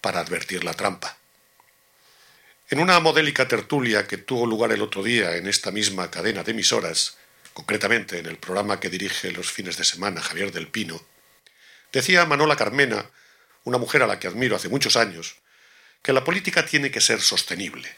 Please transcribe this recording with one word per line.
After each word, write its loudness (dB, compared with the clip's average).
para -2
advertir -4
la -4
trampa. -4
En 0
una 6
modélica 4
tertulia 2
que -6
tuvo -2
lugar 2
el 0
otro -4
día 2
en -6
esta -2
misma -2
cadena -4
de -4
emisoras, 0
concretamente -2
en -10
el -10
programa -2
que -6
dirige -6
los -6
fines -8
de -4
semana -2
Javier -4
del -8
Pino, -8
decía 6
Manola 4
Carmena, 0
una -2
mujer 2
a 4
la -2
que -6
admiro 0
hace -6
muchos 2
años, 0
que 0
la 4
política 0
tiene 0
que 0
ser 4
sostenible. -2